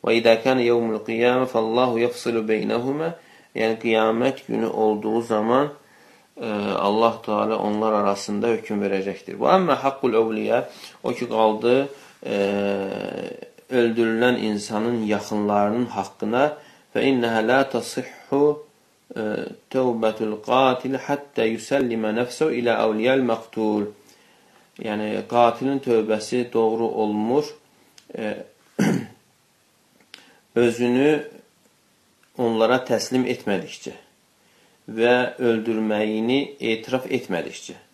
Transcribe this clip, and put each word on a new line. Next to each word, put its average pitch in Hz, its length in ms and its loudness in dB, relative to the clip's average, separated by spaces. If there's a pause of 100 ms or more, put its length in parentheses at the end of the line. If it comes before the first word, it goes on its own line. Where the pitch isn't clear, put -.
Və 117 160 2
idə 117 240 6
kənə 127 240 2
yevmul 117 400 2
qiyamə 123 400 2
fəllahu 117 560 2
yəfsilu 117 440 -2
beynəhumə, 123 680 -2 (420)
yəni 113 240 0
qiyamət 113 680 2
günü 110 200 -2
olduğu 110 540 0
zaman 113 500 0 (680)
e, 113 100 -8 (280)
Allah 110 440 2
Teala 107 360 0
onlar 107 360 0
arasında 101 600 0
hökm 107 300 -4
verəcəkdir. 95 560 -4
Və 143 160 4
əmmə 170 260 2
haqqul 131 360 0
əvliyə, 110 460 0 (400)
o 123 100 -2
ki 120 160 -6
qaldı, 110 460 2 (460)
e, 104 160 -4 (1300)
öldürülən 117 720 2
insanın 110 680 -2
yaxınlarının 104 840 0
haqqına, 110 540 -2 (480)
fə 113 100 0
innəhə 117 440 2
la 131 220 4
tasihhu, - 720 -4 (680)
e, 107 180 -6 (420)
tövbətul 113 720 0
qatil 131 560 2
hattə 135 520 -2
yüsəllimə 113 680 -2
nəfsəhu 127 460 0
ilə 117 200 2
əvliyəl 113 440 2
məqtul. 107 640 -2 (880)
Yəni, 107 300 -6 (160)
qatilin 120 540 2
tövbəsi 113 760 0
doğru 113 340 2
olmur, 110 580 0 (640)
e, 107 340 -8 (340)
<clears throat> - 80 2 (1700)
özünü 120 540 4 (1300)
onlara 117 460 2
təslim 127 420 0
etmədikcə - 720 -4 (920)
və 117 260 2 (220)
öldürməyini 110 1040 0 (200)
etiraf 120 500 -4
etmədikcə. 101 640 -6 (180)